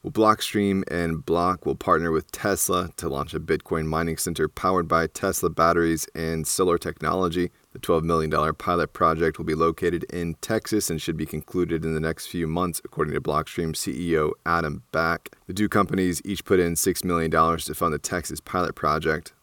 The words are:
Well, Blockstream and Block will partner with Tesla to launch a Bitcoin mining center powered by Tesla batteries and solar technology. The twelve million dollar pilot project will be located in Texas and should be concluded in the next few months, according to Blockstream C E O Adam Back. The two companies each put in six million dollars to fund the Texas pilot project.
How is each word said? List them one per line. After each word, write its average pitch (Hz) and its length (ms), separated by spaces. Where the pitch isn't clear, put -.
Well, 92 80
Blockstream 104 760
and 82 380
Block 87 400
will - 80
partner 85 380
with 78 180
Tesla 90 680
to 82 100
launch 69 260
a 80 60
Bitcoin 80 460
mining 80 300
center 80 300
powered 90 400
by 82 220
Tesla 92 420
batteries 82 640
and 80 320
solar 90 320
technology. 87 720
The - 80
twelve 82 240
million 80 260
dollar 78 220
pilot 87 400
project 82 460
will 82 60
be 78 120
located 85 480
in 85 360
Texas 107 480
and 80 140
should 82 140
be 78 100
concluded 80 580
in 80 100
the 78 60
next 80 280
few 85 180
months, 85 380
according 80 300
to 76 60
Blockstream 76 560
C 82 360
E 80 60
O 78 160
Adam 82 460
Back. 82 380
The 92 40
two 101 160
companies 95 560
each 98 200
put 92 160
in 85 160
six - 260
million 82 300
dollars 82 320
to 78 100
fund 85 180
the 73 60
Texas 80 420
pilot - 360
project. 80 560